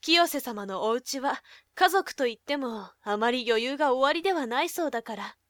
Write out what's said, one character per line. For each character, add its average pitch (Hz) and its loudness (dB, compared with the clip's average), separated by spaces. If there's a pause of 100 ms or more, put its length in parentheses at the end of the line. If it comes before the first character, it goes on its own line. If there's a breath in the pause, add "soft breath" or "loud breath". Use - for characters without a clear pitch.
清 339 4
瀬 294 -4
様 208 -8
の 190 -4
お 220 2
家 254 -4
は、 269 -2 (320 loud breath)
家 - 6
族 - 0
と 269 0
い 233 -2
っ - -18
て 285 -4
も 226 -6 (120)
あ 208 -2
ま 226 2
り 247 -2
余 226 2
裕 262 -2
が 277 2
お 262 2
あ 294 4
り 330 -2
で 381 2
は 302 0
な 240 0
い 349 0
そ 339 -2
う 277 -2
だ 233 -4
か 220 -10
ら。 202 -12 (140)